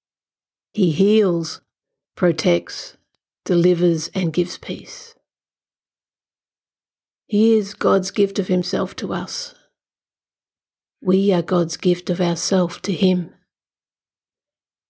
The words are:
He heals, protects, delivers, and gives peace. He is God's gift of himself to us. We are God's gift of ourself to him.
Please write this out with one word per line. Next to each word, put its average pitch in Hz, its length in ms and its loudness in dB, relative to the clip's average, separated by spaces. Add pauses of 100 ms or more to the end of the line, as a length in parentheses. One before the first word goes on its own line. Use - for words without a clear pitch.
(720)
He 185 180 2
heals, 185 680 2 (540)
protects, - 840 -2 (460)
delivers, 170 720 2
and 175 180 -2
gives 175 240 -4
peace. - 560 -14 (2250)
He 220 280 4
is 196 180 0
God's 196 380 0
gift 196 280 0
of 185 80 -4
himself 180 480 -2
to 190 180 -8
us. - 400 -10 (1500)
We 196 320 2
are 175 80 2
God's 175 360 -2
gift 180 320 0
of 175 120 -2
ourself 175 600 0
to 202 100 -4
him. 180 400 0 (1600)